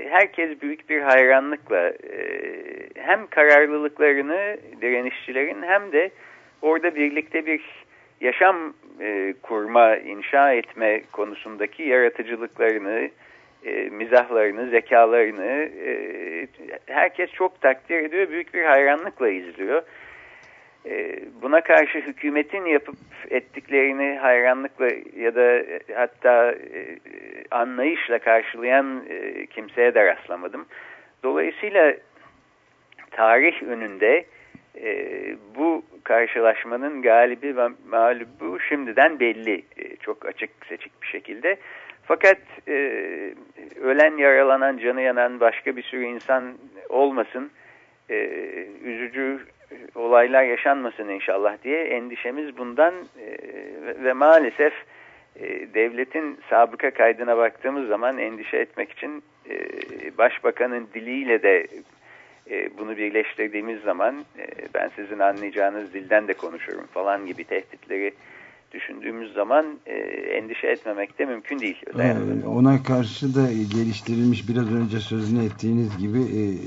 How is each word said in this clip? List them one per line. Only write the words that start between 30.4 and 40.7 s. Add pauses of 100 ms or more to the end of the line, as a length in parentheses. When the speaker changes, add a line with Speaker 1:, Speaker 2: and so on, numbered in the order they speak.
Speaker 1:
Dolayısıyla (1160)
tarih
önünde, (560)
e, (520)
bu (200)
karşılaşmanın
galibi
ve (220)
mağlubu (100)
şimdiden
belli, (140)
e,
çok
açık (200)
seçik